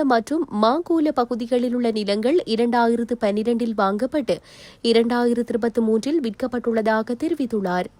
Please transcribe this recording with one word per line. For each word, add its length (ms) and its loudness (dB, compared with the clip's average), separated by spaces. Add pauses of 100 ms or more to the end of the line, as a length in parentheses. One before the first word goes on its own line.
மற்றும் 380 2 (160)
மாங்கூல 520 2
பகுதிகளில் 640 -2
உள்ள 160 0
நிலங்கள் 540 0
இரண்டாயிரத்து 720 0
பன்னிரண்டில் 600 0
வாங்கப்பட்டு, 580 0 (480)
இரண்டாயிரத்து 720 2
இருபத்து 280 -2
மூன்றில் 400 0
விற்கப்பட்டுள்ளதாக 920 -2
தெரிவித்துள்ளார். 720 -2 (120)